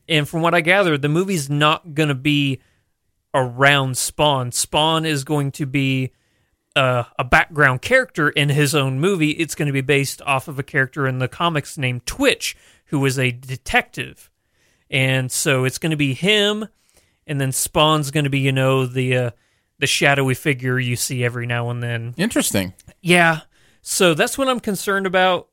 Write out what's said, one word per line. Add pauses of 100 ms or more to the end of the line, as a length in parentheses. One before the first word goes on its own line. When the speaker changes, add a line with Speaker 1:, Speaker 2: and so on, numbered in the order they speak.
Speaker 1:
And
from
what
I
gather,
the
movie's
not
gonna
be (760)
around
Spawn.
Spawn
is
going
to
be, (640)
uh, (140)
a
background
character
in
his
own
movie.
It's
gonna
be
based
off
of
a
character
in
the
comics
named
Twitch, (320)
who
was
a
detective. (600)
And
so
it's
gonna
be
him, (600)
and
then
Spawn's
gonna
be,
you
know,
the,
uh, (500)
the
shadowy
figure
you
see
every
now
and
then.
Speaker 2:
Interesting. (280)
Speaker 1:
Yeah. (400)
So
that's
what
I'm
concerned
about.